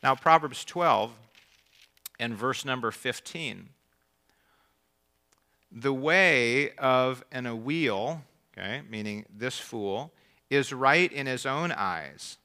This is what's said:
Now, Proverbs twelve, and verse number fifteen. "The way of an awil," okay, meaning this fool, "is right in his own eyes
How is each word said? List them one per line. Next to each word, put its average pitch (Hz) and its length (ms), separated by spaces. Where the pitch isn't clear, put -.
Now, 135 120
Proverbs 151 500
twelve, 120 460
and 117 160
verse 123 300
number 127 260
fifteen. 117 760
"The 131 220
way 139 840
of 131 560
an 127 140
awil," 123 760
okay, 104 320
meaning 107 400
this 117 300
fool, 110 540
"is 139 220
right 139 400
in 139 160
his 127 180
own 151 260
eyes 82 720